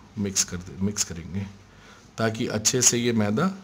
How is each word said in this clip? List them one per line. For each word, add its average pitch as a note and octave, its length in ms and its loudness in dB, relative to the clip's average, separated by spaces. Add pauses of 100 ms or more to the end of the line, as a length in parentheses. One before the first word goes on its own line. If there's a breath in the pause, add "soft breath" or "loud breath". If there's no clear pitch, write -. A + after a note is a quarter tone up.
(180)
mix G2 260 0
कर - 140 -6
दे, F#2 240 -8
mix G2+ 220 0
करेंगे, E2+ 420 -6 (720 loud breath)
ताकि A2+ 300 0
अच्छे A2+ 340 0
से A#2+ 160 4
ये A#2+ 160 2
मैदा A2 320 4 (180)